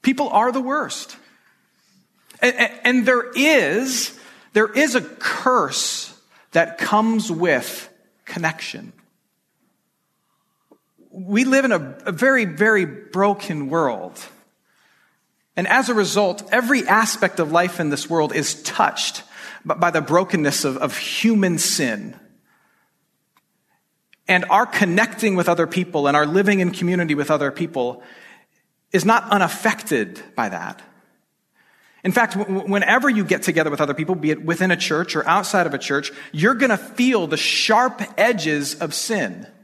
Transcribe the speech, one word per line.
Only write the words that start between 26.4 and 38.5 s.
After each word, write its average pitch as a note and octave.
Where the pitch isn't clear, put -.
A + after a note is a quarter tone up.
in F3
community F3
with D3
other C#3+
people B2+
is F3+
not G#3+
unaffected F3
by A2+
that. F2
In F#3
fact, A3+
w-, G3
w-, G3
whenever A3+
you G#3+
get D#3+
together D#3
with D3
other C#3+
people, D#3+
be D#3
it D#3
within F3
a E3+
church D#3+
or D3+
outside F3+
of C#3
a C3+
church, C#3+
you're F#3+
gonna A#3
feel A#3+
the D3+
sharp A#3+
edges D#3